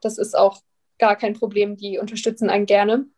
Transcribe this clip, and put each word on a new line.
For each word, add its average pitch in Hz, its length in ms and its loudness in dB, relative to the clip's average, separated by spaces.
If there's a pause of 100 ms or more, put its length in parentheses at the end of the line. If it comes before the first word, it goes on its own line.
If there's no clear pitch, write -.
Das 220 160 -6
ist - 180 -4
auch 196 240 2 (380)
gar 208 180 4
kein 208 160 -4
Problem, 208 460 -4
die 196 200 -8
unterstützen 220 520 -4
einen 202 160 2
gerne. 208 400 2 (120)